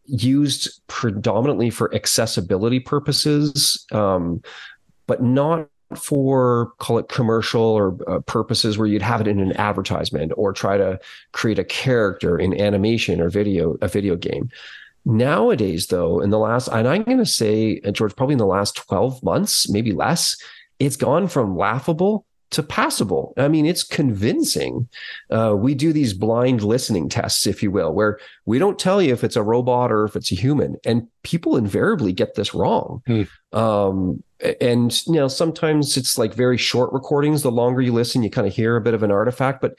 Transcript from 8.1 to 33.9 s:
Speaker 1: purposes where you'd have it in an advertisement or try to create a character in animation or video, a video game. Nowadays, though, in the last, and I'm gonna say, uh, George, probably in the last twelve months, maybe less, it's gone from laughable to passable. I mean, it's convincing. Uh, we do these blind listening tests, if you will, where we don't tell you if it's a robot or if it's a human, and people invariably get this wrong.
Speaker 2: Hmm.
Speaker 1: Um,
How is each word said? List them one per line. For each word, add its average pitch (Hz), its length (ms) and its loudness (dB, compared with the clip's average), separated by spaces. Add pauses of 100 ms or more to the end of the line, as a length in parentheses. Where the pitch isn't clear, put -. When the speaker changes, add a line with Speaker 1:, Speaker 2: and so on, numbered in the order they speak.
Speaker 1:
purposes 110 580 -2
where 110 100 0
you'd 104 140 0
have 113 200 0
it 107 60 0
in 104 120 2
an 95 140 0
advertisement 90 800 -2
or 98 180 0
try 101 240 -2
to 95 220 0 (320)
create 107 260 0
a 95 60 -2
character 98 760 0
in 92 240 0
animation 101 580 2
or 85 100 0
video, 92 520 0
a 101 60 -2
video 98 280 0
game. - 360 -6 (540)
Nowadays, 123 800 2
though, 87 320 0
in - 100 0
the 107 80 2
last, 110 300 0
and 113 200 2
I'm 180 160 2
gonna 247 220 2
say, 110 600 0
uh, 101 60 0
George, 104 240 -2
probably 131 180 0
in 143 40 2
the 113 80 2
last 98 300 0
twelve 123 480 -2
months, 120 460 0
maybe 107 240 0
less, 104 420 0 (420)
it's 139 200 0
gone 151 300 2
from 104 300 0
laughable 160 680 0 (260)
to - 100 -2
passable. - 760 -2
I 139 100 2
mean, 156 180 2
it's 170 180 -2
convincing. 120 1040 -2 (400)
Uh, 110 260 2
we 117 180 0
do 151 200 0
these 139 200 0
blind 113 500 0
listening 104 440 0
tests, - 400 -2
if 101 160 -2
you 101 80 0
will, 85 220 0
where 104 260 0 (260)
we 113 140 0
don't 190 180 0
tell 190 240 2
you 143 120 4
if 117 100 -2
it's 113 120 -4
a 110 80 2
robot 123 480 2
or 107 120 2
if 107 120 -4
it's - 160 -4
a - 40 0
human, 95 480 0
and 120 240 0 (160)
people 170 340 0
invariably 113 540 0
get 104 240 -2
this 101 180 -4
wrong. - 540 -2
Speaker 2:
Hmm. 113 160 2 (340)
Speaker 1:
Um, 98 640 0 (180)